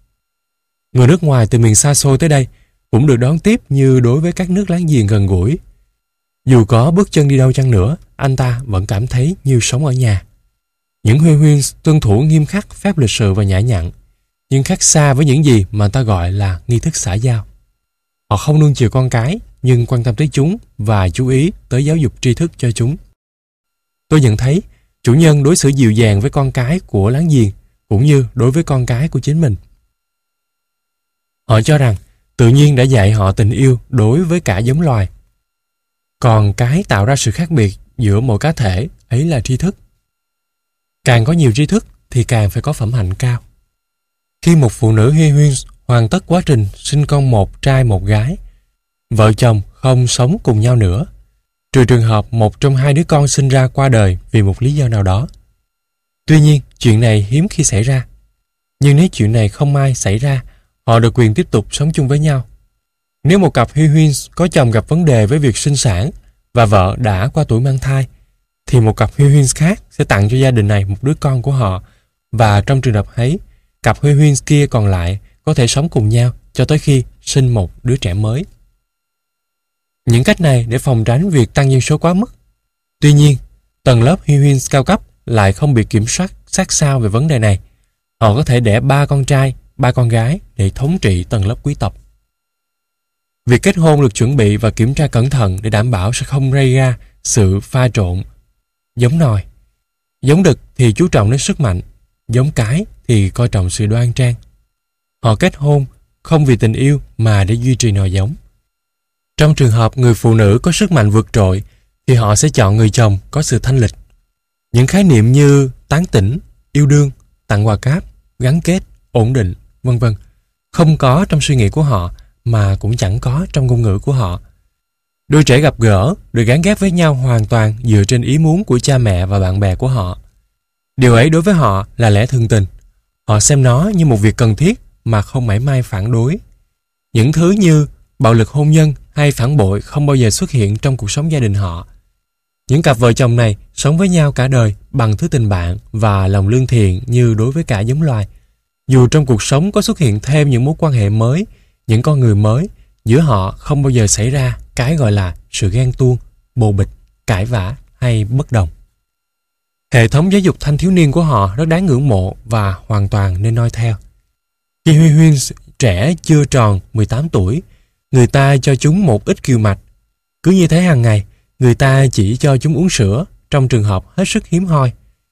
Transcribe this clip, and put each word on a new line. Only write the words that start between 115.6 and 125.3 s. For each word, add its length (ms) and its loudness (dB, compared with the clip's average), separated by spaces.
tán 180 -2
tỉnh, 320 -2
yêu 140 2
đương, 240 2
tặng 200 0
quà 100 0
cáp, 280 -2
gắn 220 0
kết, 220 -2
ổn 200 0
định, 220 -2
vân 160 -2
vân, 160 0
không 240 0
có 320 0
trong 120 -2
suy 160 -2
nghĩ 120 0
của 140 -2
họ, 320 -2
mà 360 0
cũng 160 -4
chẳng 240 -4
có 320 -4
trong 140 -2
ngôn 160 0
ngữ 160 0
của 140 -4
họ. 280 -4
Đôi 160 4